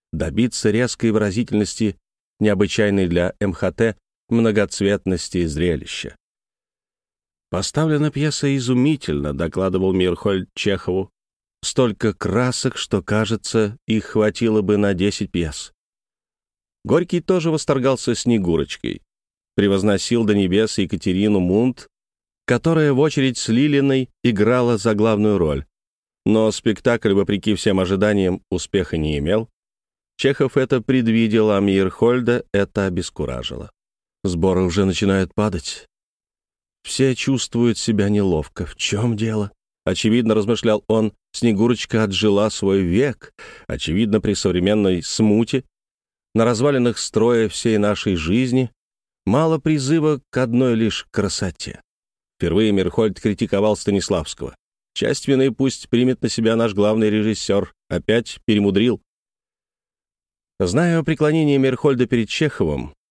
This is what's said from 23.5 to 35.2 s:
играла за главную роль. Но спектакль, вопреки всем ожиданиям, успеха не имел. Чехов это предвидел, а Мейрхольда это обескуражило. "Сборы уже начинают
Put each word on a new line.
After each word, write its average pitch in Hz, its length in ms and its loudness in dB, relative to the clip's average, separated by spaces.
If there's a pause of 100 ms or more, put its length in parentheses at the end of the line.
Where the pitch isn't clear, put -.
играла 120 540 2
за 107 180 0
главную 104 440 2
роль. 73 260 -2 (600)
Но 110 240 4
спектакль, 110 640 0
вопреки 101 400 0
всем 95 260 0
ожиданиям, 95 720 0
успеха 90 480 -4
не 76 200 -2
имел. 101 300 -2 (680)
Чехов 135 420 0
это 131 240 0
предвидел, 113 680 2
а 98 100 2
Мейрхольда 110 920 0
это 101 340 -2
обескуражило. 65 840 -8 (520)
"Сборы 90 400 0
уже 92 220 0
начинают 95 500 0